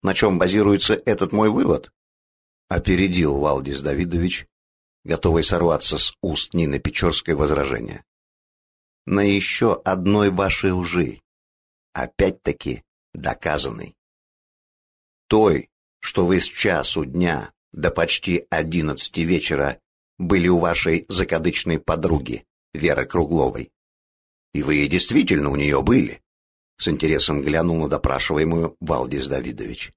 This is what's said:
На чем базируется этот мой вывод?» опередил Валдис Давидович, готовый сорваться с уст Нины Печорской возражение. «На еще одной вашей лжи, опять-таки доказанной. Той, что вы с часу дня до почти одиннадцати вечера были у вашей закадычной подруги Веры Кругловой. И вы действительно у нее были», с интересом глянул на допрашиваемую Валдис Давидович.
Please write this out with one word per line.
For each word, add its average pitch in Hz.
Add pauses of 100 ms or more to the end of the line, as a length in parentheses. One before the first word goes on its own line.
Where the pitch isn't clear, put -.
На 95
чем 98
базируется 98
этот 101
мой 107
вывод?» 110 (760)
опередил 90
Валдис 69
Давидович, 85 (560)
готовый 82
сорваться 82
с -
уст -
Нины 73
Печорской -
возражение. 69 (1000)
«На 98
еще 101
одной 98
вашей 95
лжи, 87 (720)
опять-таки - (300)
доказанной. - (1300)
Той, 104 (300)
что -
вы 90
с -
часу 80
дня 78 (180)
до 80
почти 85
одиннадцати 80
вечера 78 (380)
были 90
у 90
вашей 85
закадычной 85
подруги 78 (280)
Веры 73
Кругловой. 73 (840)
И 73
вы 73
действительно 80
у 71
нее 71
были», - (540)
с -
интересом 76
глянул 82
на 76
допрашиваемую 78
Валдис 67
Давидович. 62